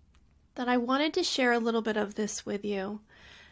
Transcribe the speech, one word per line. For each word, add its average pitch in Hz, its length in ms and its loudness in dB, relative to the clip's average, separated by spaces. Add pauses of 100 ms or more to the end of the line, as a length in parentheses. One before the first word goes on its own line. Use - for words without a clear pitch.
(540)
that 247 140 -2
I 247 80 4
wanted 262 380 2
to 370 80 2
share 254 300 2
a 240 60 4
little 226 240 2
bit 214 140 -2
of 208 180 -2
this - 320 -4
with 208 180 -4
you, 208 360 -4 (520)